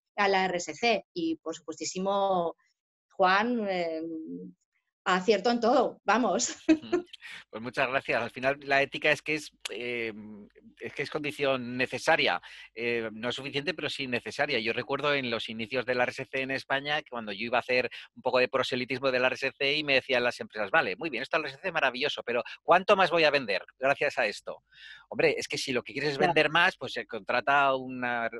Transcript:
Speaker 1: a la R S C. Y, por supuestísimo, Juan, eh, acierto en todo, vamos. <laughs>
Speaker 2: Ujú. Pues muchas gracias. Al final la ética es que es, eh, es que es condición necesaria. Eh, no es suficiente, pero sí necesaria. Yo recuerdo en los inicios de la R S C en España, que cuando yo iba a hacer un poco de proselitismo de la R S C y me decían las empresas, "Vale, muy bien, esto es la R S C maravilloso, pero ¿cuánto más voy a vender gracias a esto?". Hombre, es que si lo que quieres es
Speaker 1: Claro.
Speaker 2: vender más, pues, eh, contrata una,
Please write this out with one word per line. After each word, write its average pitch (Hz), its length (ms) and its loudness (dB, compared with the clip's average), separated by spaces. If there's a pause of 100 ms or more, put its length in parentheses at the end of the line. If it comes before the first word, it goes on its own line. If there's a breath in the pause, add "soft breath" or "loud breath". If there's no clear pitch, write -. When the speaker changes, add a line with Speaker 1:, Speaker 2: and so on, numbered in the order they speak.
(160)
Speaker 1:
a 202 120 4
la 190 160 4
R 180 120 0
S 165 180 -6
C. 226 380 2
Y, 165 240 -2
por 160 180 -8
supuestísimo, 185 1000 -2 (540)
Juan, 208 580 4
eh, 170 340 -2 (1040)
acierto 190 460 2
en 240 100 2
todo, 226 440 2
vamos. 214 520 2 (120)
<laughs> - 0 -
Speaker 2:
Ujú. 320 360 0 (460 loud breath)
Pues 110 120 -10
muchas 123 260 0
gracias. 131 340 0
Al 113 80 -4
final 135 320 0
la 139 200 4
ética 151 280 0
es 143 120 2
que 151 120 -4
es, 151 160 -6 (200)
eh, 117 420 -4 (680)
es 113 140 -12
que - 100 -6
es 139 80 -8
condición 135 680 -2
necesaria. 127 640 2 (340 loud breath)
Eh, 117 380 -2
no 110 180 -6
es 117 40 -2
suficiente, 139 400 -6
pero 147 140 -6
sí 135 180 -8
necesaria. 127 540 -2
Yo 110 120 -2
recuerdo 135 420 -2
en 131 160 -2
los 113 180 -4
inicios 113 380 -4
de 123 80 0
la 123 100 2
R 127 80 -2
S 131 180 -8
C 135 120 -4
en 131 80 -6
España, 139 520 -2
que - 80 -16
cuando 110 220 -6
yo 101 140 -6
iba 120 120 2
a - 20 -2
hacer 123 300 0 (240 loud breath)
un 120 80 -20
poco 127 160 2
de 123 100 4
proselitismo 127 640 -2
de 127 80 2
la 127 100 4
R 127 60 -2
S 131 220 -4
C 139 200 0
y 151 60 -2
me 143 120 2
decían 123 280 2
las 120 180 0
empresas, 107 300 -6
"Vale, 131 260 2
muy 156 140 -6
bien, 117 120 -6
esto - 160 -2
es 156 40 -4
la 147 60 -6
R 135 60 -12
S - 80 -20
C 185 100 -6
maravilloso, 139 500 0
pero 120 200 0 (200 loud breath)
¿cuánto 190 320 6
más 185 160 4
voy 170 140 4
a 147 60 8
vender 117 340 0 (140)
gracias 139 400 0
a 123 80 2
esto?". 90 360 -8 (460 loud breath)
Hombre, 127 300 2
es 117 100 -6
que 143 100 -6
si - 140 -4
lo 120 100 0
que 107 120 -12
quieres 139 180 -2
es 139 60 -4
Speaker 1:
Claro. - 160 2
Speaker 2:
vender 151 160 4
más, 170 260 4
pues, 123 220 -8
eh, 113 80 -8
contrata 131 680 2
una, 127 640 -4